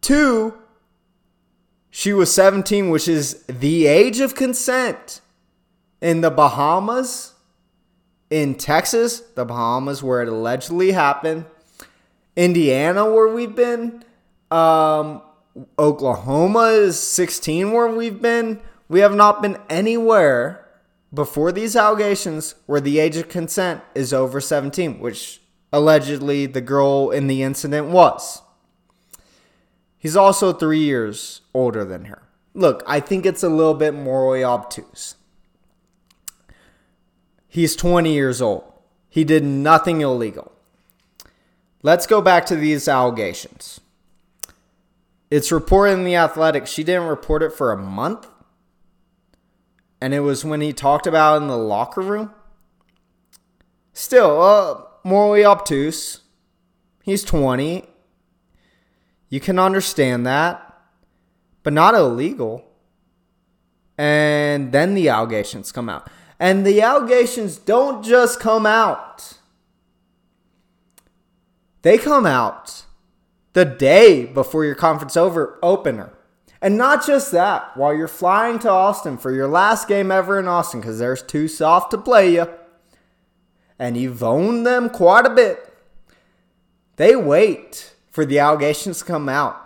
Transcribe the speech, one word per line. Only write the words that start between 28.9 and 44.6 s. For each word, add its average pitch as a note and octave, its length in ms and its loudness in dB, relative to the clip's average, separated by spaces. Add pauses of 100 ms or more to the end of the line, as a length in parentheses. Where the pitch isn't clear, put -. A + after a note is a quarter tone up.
He's D#3 200 -4
also F#3+ 340 4
three D#3 280 -2
years A#2+ 600 -4 (140)
older A2+ 320 -2
than F#2 200 -14
her. - 180 -20 (300)
Look, E3+ 320 0
I C#3+ 140 -2
think F#3 260 -4
it's - 180 -2
a F3 60 0
little D#3 240 2
bit D3+ 200 -2
morally C3 500 -2
obtuse. - 720 -8 (2250)
He's E3 300 -2
twenty F3 360 2
years C3 280 -2
old. G#2+ 240 -2 (420)
He D#3+ 160 -2
did D3+ 220 2
nothing D#3 560 -2
illegal. A#2+ 500 -6 (1300)
Let's E3+ 240 0
go G#3+ 160 2
back F3 260 4
to E3+ 100 -4
these D3+ 320 -2
allegations. A#2 920 -4 (1500)